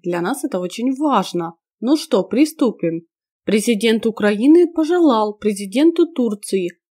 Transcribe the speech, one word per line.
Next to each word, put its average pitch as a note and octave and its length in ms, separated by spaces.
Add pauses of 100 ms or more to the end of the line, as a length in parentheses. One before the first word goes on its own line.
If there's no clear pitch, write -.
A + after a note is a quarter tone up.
Для F3 200
нас A3+ 200
это C4 180
очень A3+ 340
важно. F#3+ 600 (240)
Ну C#4 180
что, G3 260
приступим. G3+ 800 (420)
Президент A3 600
Украины A3+ 600
пожелал D4+ 720
президенту A3 680
Турции G3+ 640 (220)